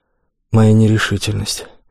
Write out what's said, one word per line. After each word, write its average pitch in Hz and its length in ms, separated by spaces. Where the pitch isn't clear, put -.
моя 110 200
нерешительность, 107 960